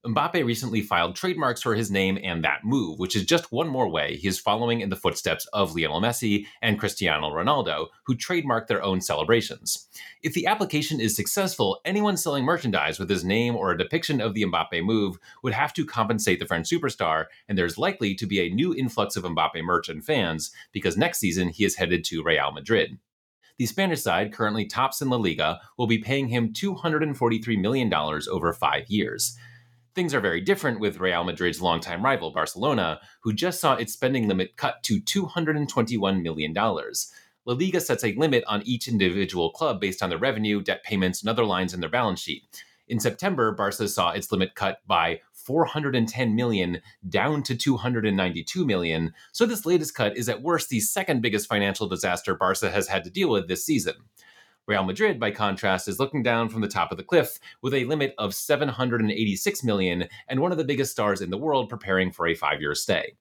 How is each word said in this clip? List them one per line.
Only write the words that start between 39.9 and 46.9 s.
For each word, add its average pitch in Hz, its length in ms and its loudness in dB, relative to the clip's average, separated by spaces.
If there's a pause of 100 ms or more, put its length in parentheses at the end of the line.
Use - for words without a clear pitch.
on 92 80 0
their 82 100 -2
revenue, 107 420 0
debt 98 220 -2
payments, 92 380 0
and 107 80 -2
other 117 140 2
lines 95 300 0
in 90 80 -4
their 82 80 -2
balance 107 320 0
sheet. - 420 -10 (240)
In 113 120 -2
September, 123 520 0
Barca 101 360 -2
saw 87 240 2
its 95 200 -4
limit 95 240 0
cut 95 220 -2 (100)
by 85 320 2 (140)
four 151 320 0
hundred 139 300 -2
and 113 120 4
ten 110 280 -2
million 98 460 0 (260)